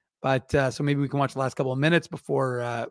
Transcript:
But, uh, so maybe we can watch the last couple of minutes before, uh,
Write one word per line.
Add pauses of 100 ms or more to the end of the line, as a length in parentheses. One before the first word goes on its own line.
(220)
But,
uh,
so
maybe
we
can
watch
the
last
couple
of
minutes
before,
uh,